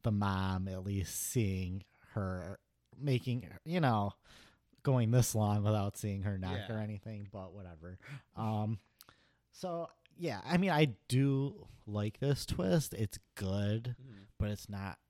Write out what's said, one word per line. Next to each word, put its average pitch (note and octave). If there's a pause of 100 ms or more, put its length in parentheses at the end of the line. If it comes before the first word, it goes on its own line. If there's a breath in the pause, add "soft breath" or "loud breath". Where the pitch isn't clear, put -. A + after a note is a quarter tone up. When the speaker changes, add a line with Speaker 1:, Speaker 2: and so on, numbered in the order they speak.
Speaker 1:
the A#2
mom F#2+
at F#2
least G2
seeing F#2+ (320)
her G2 (420)
making, C3 (160)
you E3
know, A2 (680 loud breath)
going B2
this B2
long G#2
without G2+
seeing G2
her G2+
knock F#2 (100)
Speaker 2:
Yeah. A#2
Speaker 1:
or G#2+
anything, G#2+
but F#2+
whatever. F2+ (380 loud breath)
Um, G#2+ (720 loud breath)
so, E3+ (280)
yeah, C3+
I E3+
mean, F#3
I D3+ (140)
do C3+ (200)
like G#2
this C#3
twist. F3
It's G#2 (160)
good, G#2
Speaker 2:
Mm-hmm. A#2 (160)
Speaker 1:
but G#2+
it's G#2
not G2 (120)